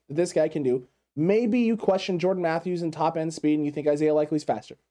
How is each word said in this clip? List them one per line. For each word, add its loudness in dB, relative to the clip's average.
that -10
this 0
guy 2
can -4
do, 0
maybe 2
you 2
question 0
Jordan 0
Matthews -2
and -4
top-end -2
speed 2
and -2
you -2
think -4
Isaiah 2
Likely's 0
faster. -6